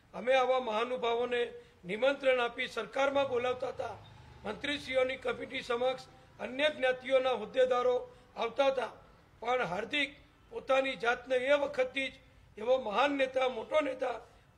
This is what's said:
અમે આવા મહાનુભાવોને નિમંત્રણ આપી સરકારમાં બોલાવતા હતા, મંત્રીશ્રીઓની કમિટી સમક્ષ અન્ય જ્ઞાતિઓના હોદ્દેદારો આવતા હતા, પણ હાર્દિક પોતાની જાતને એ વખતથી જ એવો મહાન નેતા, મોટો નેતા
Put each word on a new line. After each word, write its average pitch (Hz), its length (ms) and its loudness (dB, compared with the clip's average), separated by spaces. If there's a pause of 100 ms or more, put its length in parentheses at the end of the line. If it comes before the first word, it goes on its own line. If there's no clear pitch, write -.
(140)
અમે 214 200 0
આવા 254 260 4
મહાનુભાવોને 240 840 -2 (420)
નિમંત્રણ 254 560 2
આપી 254 280 -4
સરકારમાં 269 600 0
બોલાવતા 254 400 -2
હતા, 233 280 -8 (480)
મંત્રીશ્રીઓની 262 720 -2
કમિટી 254 460 -6
સમક્ષ 254 460 -2 (320)
અન્ય 262 300 0
જ્ઞાતિઓના 254 680 2
હોદ્દેદારો 247 600 2 (400)
આવતા 233 300 0
હતા, 254 260 0 (480)
પણ 240 260 0
હાર્દિક 233 440 -2 (420)
પોતાની 262 440 0
જાતને 247 400 0
એ 262 180 4
વખતથી 269 560 0
જ - 60 -18 (400)
એવો 226 220 2
મહાન 240 340 2
નેતા, 262 360 0
મોટો 240 320 0
નેતા 262 360 -2 (420)